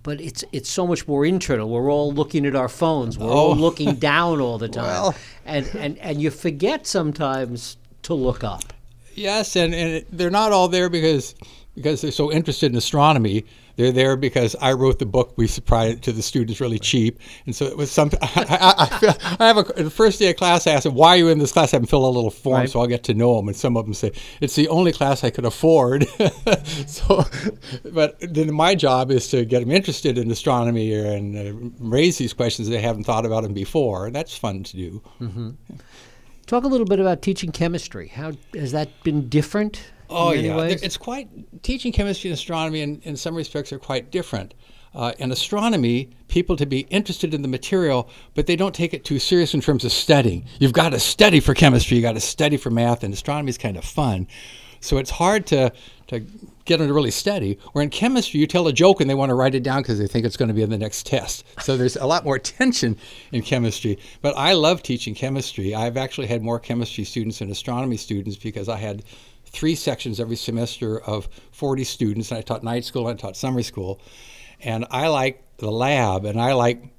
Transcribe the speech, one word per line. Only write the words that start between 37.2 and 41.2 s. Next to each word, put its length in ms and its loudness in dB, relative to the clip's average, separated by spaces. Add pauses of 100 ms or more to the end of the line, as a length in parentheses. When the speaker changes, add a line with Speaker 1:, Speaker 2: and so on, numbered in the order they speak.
Speaker 1:
teaching 300 -2
chemistry. 580 -4
How 240 -10 (200)
has 200 -6
that 160 -2 (140)
been 260 0
different 540 -2 (260)
Speaker 2:
Oh, 220 2
Speaker 1:
in 60 2
many 120 0
Speaker 2:
yeah. 80 -2
Speaker 1:
ways? 260 -2
Speaker 2:
It's 140 -8
quite, 320 -10 (340)